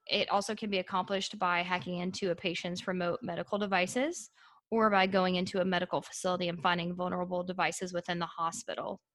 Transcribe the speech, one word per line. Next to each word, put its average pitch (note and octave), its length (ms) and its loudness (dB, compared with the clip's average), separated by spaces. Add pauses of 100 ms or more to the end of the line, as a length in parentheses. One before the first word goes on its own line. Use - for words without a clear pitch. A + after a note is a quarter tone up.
it - 220 2
also G3+ 260 0
can G#3 160 -4
be G3 80 2
accomplished F#3+ 580 -2
by F3 240 2
hacking F3+ 380 -2
into F3+ 320 -2
a E3 40 -2
patient's F3 520 -4
remote F3+ 340 -2
medical F3 380 -4
devices G#3 720 0 (400)
or A3 180 4
by G3 160 6
going F#3 300 4
into F#3 260 0
a F3+ 40 2
medical F3+ 360 2
facility F3+ 480 -2
and E3+ 100 -4
finding F3 360 2
vulnerable F3+ 480 -2
devices F3+ 500 -2
within F3 240 -2
the E3+ 80 -2
hospital. - 760 -6 (160)